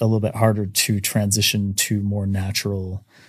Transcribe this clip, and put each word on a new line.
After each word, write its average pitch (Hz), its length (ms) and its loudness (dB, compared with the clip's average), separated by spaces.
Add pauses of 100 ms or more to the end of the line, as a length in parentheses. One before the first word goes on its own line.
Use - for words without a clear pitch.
a 117 60 2
little 110 140 4
bit 104 140 -2
harder 107 300 2
to 101 360 0
transition 101 760 0
to 104 260 0
more 101 260 -2
natural 98 760 -4 (240)